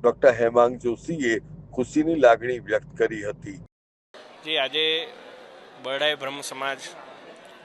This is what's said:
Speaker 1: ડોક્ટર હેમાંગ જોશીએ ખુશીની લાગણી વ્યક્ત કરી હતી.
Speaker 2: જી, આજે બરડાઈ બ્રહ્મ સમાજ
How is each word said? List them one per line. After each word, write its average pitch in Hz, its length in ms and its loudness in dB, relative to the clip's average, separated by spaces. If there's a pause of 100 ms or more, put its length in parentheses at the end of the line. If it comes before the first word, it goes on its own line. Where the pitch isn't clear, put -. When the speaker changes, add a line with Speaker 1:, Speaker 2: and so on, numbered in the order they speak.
Speaker 1:
ડોક્ટર 120 300 6
હેમાંગ 120 460 4
જોશીએ 117 600 -2 (360)
ખુશીની 156 400 0
લાગણી 120 440 6
વ્યક્ત 104 380 -4
કરી 110 320 -2
હતી. 101 280 -12 (880)
Speaker 2:
જી, 156 120 -2
આજે 156 500 0 (760)
બરડાઈ 139 320 0
બ્રહ્મ 139 260 -8
સમાજ 135 360 -6 (880)